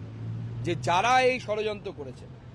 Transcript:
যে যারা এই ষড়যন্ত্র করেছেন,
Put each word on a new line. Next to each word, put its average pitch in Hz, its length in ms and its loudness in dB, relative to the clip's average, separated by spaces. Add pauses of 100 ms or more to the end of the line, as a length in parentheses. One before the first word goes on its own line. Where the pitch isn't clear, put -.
(640)
যে 170 120 0
যারা 208 460 4
এই 254 180 4
ষড়যন্ত্র 208 520 -4
করেছেন, 131 360 -12 (280)